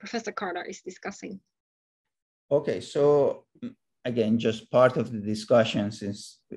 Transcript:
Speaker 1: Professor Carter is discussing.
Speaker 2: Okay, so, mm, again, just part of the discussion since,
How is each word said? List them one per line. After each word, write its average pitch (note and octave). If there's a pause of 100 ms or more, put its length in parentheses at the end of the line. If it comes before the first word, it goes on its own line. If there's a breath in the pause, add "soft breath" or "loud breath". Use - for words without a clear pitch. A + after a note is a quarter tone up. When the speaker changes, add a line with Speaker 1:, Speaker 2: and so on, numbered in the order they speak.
Speaker 1:
Professor A3+
Carter F3+
is -
discussing. F#3+ (1080)
Speaker 2:
Okay, C#3+
so, C#3+ (180)
mm, A#2+ (300)
again, A#2
just A2+
part B2+
of B2
the G#2+ (120)
discussion G#2+
since, - (160)